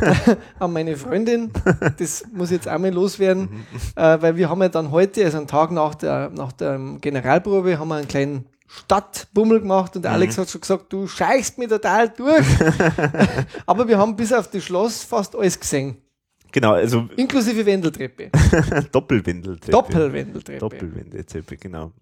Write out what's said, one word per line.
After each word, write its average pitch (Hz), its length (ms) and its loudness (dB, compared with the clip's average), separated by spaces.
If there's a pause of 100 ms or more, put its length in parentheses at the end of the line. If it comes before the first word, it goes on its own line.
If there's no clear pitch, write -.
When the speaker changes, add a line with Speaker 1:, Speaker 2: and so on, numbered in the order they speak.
Speaker 1:
<laughs> - 520 2
an 180 120 -2
meine 160 240 -4
Freundin. 226 560 -2 (460)
Das - 340 -6
muss 180 180 -4
jetzt 175 160 -2
einmal 180 280 -2
loswerden, 190 580 0
Speaker 2:
Mhm. - 500 -8
Speaker 1:
äh, 160 200 6
weil 165 160 2
wir 170 120 2
haben 180 120 -2
ja 185 80 2
dann 160 200 -2
heute, 196 360 2
also 156 140 0
einen 147 80 -8
Tag 156 240 2
nach 156 240 -2
der, 139 340 -4
nach 135 240 -10
der 139 260 -4 (220)
Generalprobe, 165 760 0
haben 156 120 -6
wir 156 60 -4
einen 147 120 -6
kleinen 139 380 -4 (220)
Stadtbummel - 920 0
gemacht 190 380 -2
und 175 60 -8
der 165 80 -2
Speaker 2:
Mhm. - 40 0
Speaker 1:
Alex 113 220 0
hat 190 120 -4
schon 170 120 -14
gesagt, - 320 -4
"Du 190 140 -6
scheichst 202 500 -2
mir 247 100 -6
total 214 400 2
durch." 262 400 2
Speaker 2:
<laughs> 156 1160 2
Speaker 1:
Aber 208 240 2
wir 220 80 4
haben 208 180 2
bis 226 160 -2
auf 233 180 0
das 190 140 -6
Schloss 202 400 -4
fast 214 320 -6
alles 196 240 0
gesehen. 135 380 -4 (560)
Speaker 2:
Genau, 120 200 4
also 117 420 2
Speaker 1:
Inklusive 240 500 0
Wendeltreppe. 165 640 -4 (300)
Speaker 2:
<laughs> 151 320 0
Doppelwendeltreppe. 92 800 -2
Speaker 1:
Doppelwendeltreppe. 147 880 0
Speaker 2:
Doppelwendeltreppe, - 960 -12
genau, 82 460 -14